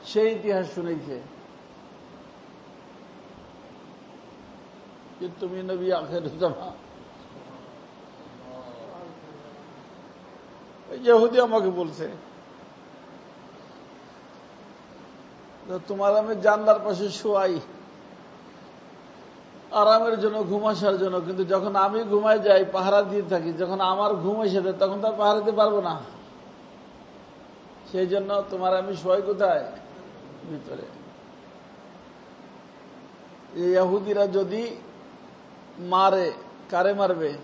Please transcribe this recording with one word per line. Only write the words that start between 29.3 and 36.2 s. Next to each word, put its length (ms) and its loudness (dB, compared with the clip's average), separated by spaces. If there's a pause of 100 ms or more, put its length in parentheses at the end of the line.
ভিতরে। 320 -12 (2750)
এই 140 2
ইহুদিরা 520 2
যদি 480 -2 (1040)
মারে, 520 2 (380)